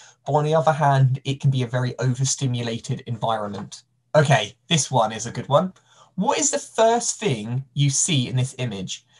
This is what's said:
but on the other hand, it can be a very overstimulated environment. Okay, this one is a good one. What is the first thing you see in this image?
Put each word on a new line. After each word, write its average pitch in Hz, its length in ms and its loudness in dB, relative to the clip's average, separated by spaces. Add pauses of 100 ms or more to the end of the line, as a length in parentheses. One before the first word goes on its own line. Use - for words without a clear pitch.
(260)
but 139 60 -2
on 147 120 4
the 151 100 2
other 156 180 4
hand, 139 520 4
it 135 160 -4
can 139 100 4
be 127 120 0
a 117 60 -2
very 127 320 -2
overstimulated 123 1080 -2
environment. 107 800 -6 (300)
Okay, 135 400 2 (140)
this 160 220 0
one 113 220 2
is 107 140 -8
a - 60 -8
good - 160 -8
one. 165 240 2 (440)
What 254 220 0
is - 120 0
the 285 80 -2
first 233 600 0
thing 123 540 -4
you 143 160 2
see 135 400 0
in 123 80 -4
this 127 220 -2
image? 104 480 -8 (140)